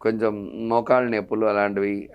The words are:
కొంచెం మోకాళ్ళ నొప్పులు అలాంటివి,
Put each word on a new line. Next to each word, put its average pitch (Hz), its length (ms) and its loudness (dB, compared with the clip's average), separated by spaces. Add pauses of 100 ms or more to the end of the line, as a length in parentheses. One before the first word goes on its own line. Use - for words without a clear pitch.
కొంచెం 107 500 -2 (180)
మోకాళ్ళ 120 460 2
నొప్పులు 107 300 0
అలాంటివి, 101 680 0